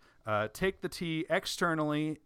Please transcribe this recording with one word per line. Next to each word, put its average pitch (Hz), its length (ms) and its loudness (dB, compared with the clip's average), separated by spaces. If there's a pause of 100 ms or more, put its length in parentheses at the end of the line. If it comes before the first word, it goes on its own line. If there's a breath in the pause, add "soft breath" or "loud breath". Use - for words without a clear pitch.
(260 soft breath)
uh, 107 260 2
take - 300 -2
the 175 80 -4
tea 160 400 -2
externally 156 960 0